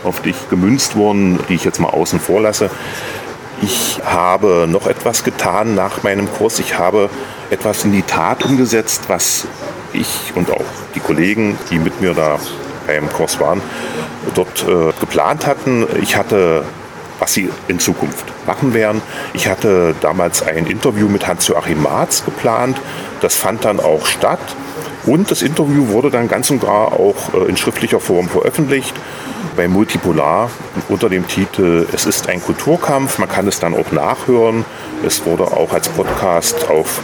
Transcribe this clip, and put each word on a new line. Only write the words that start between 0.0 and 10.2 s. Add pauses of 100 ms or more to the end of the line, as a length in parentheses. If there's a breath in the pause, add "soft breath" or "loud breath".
auf
dich (160)
gemünzt
wurden, (100)
die
ich
jetzt
mal
außen
vor
lasse. (920 loud breath)
Ich
habe
noch
etwas
getan
nach
meinem
Kurs.
Ich
habe (400 loud breath)
etwas
in
die
Tat
umgesetzt,
was (460)
ich